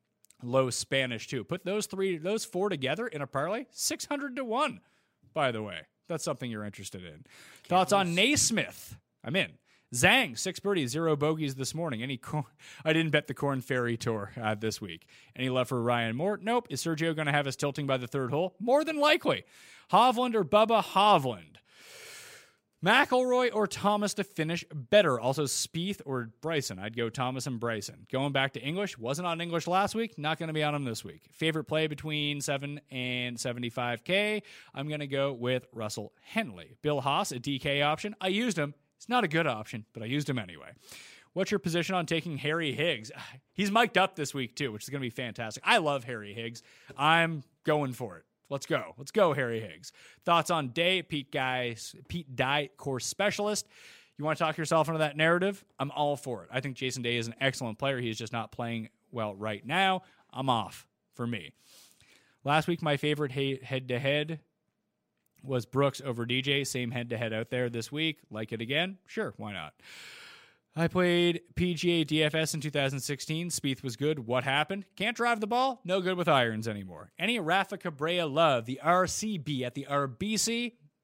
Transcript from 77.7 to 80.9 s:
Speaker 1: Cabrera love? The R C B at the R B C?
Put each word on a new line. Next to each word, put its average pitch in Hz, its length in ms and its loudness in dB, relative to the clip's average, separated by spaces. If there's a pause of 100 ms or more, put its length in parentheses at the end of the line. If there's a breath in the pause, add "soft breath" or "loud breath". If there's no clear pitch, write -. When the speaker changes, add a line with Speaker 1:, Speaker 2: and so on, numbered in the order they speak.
Speaker 1:
Cabrera 165 480 -2
love? 139 400 4
The 131 160 -8
R 175 260 4
C 208 300 -4
B 139 260 -4
at 123 100 -6
the 135 120 -8
R 143 220 0
B 202 300 -2
C? 233 380 0 (280)